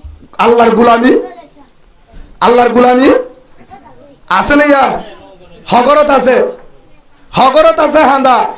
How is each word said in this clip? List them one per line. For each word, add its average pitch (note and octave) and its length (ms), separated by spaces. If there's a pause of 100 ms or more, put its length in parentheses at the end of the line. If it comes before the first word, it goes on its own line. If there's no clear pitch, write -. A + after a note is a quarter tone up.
(380)
আল্লাহর A#3 400
গুলামি, A#3+ 340 (1300)
আল্লাহর A#3+ 360
গুলামি B3 340 (1200)
আছে F#3+ 260
না D4 80
ইয়া? C#4 200 (840)
হগরত C#4+ 440
আছে, C4 260 (960)
হগরত D#4 480
আছে D4+ 200 (100)
হাঁদা, C4 260 (220)